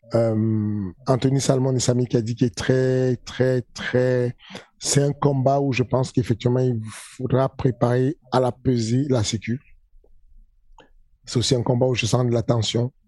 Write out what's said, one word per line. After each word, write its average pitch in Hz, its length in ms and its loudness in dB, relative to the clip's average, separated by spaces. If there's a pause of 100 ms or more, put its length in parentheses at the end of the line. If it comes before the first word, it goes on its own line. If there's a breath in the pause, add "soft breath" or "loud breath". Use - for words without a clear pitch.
(140)
euh, 110 760 0 (140)
Anthony 135 340 2
Salmon 131 340 2
et 123 60 0
Sami 123 260 0
Khedira 120 300 0
qui - 80 2
est 120 100 0
très, 127 680 0
très, 127 380 0 (100)
très, 127 640 0 (420 loud breath)
c'est - 240 2
un 143 100 0
combat 139 480 0
où 139 120 0
je 120 100 -2
pense 127 300 -2
qu'effectivement 123 480 0
il 127 240 0
faudra 127 640 -4
préparer 127 720 0 (120)
à 127 80 2
la 123 140 2
pesée 123 560 0
la 123 160 2
sécu. - 360 -4 (1600 loud breath)
C'est - 140 -4
aussi 127 160 2
un 120 80 0
combat 127 240 2
où 127 80 0
je 113 120 -2
sens 123 200 2
de 117 60 0
la 117 100 0
tension, 117 500 0 (160)